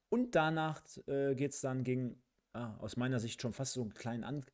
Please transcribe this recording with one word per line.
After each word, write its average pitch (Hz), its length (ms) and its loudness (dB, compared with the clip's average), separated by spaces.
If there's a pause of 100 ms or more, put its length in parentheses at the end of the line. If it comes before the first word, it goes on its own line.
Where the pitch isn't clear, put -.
Und 247 260 2
danach, 156 480 4 (240)
äh, 139 280 4
geht's 139 260 0
dann 131 240 0
gegen, 127 360 0 (300)
ah, 110 280 -6
aus 107 180 -6
meiner 123 240 2
Sicht 117 200 -4
schon 113 120 -2
fast 135 180 -4
so 127 100 -2
einen 107 120 -4
kleinen - 320 -6
An-, 139 280 -4